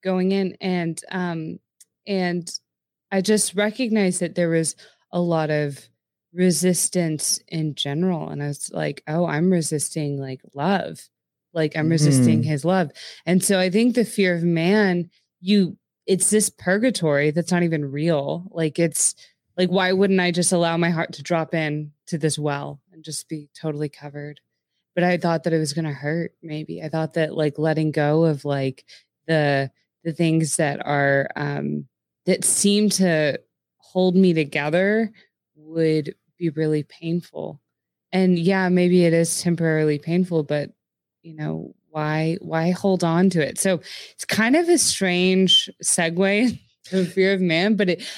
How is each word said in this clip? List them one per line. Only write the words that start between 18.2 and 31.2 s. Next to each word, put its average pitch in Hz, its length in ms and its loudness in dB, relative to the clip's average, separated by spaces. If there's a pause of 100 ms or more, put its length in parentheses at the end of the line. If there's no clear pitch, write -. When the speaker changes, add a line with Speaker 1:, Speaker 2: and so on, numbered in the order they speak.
Speaker 1:
Like, 165 280 -2
it's - 360 0 (420)
like, 185 120 0
why 185 240 2
wouldn't 190 260 2
I 175 120 2
just 170 200 0
allow 170 260 2
my 170 120 2
heart 165 240 -2
to 143 100 -16
drop 160 300 -2
in 151 380 -4 (160)
to 170 100 -6
this 151 200 -2
well 143 440 -6 (100)
and 160 120 -20
just 156 260 -12
be 151 200 -12 (100)
totally 151 300 -6
covered? 147 500 -16 (540)
But 175 100 0
I 180 140 2
thought 165 260 0
that 165 100 0
it 165 60 4
was 147 140 -2
gonna 156 200 -4
hurt, 147 400 -4 (100)
maybe. 156 380 -10
I 156 80 -8
thought 160 240 -4
that, 160 220 -2
like, 151 220 0
letting 156 340 0
go 151 340 2
of, 147 200 0
like, 135 380 -4 (440)
the, 143 420 2 (360)
the 165 80 -4
things 160 420 2
that 147 300 -2
are, 139 500 2